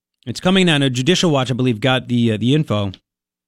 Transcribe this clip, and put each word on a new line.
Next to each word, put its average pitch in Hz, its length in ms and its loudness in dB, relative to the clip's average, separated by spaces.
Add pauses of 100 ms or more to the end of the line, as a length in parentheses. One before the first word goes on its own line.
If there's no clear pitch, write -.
(260)
it's 120 140 -10
coming 185 260 2
down, 151 180 2
a 139 60 2
Judicial 131 400 0
Watch, 131 220 0
I 127 40 -2
believe, 120 260 0
got 127 260 0
the, 120 240 0
uh, 107 60 -2
the 120 180 0
info. 104 380 -2 (540)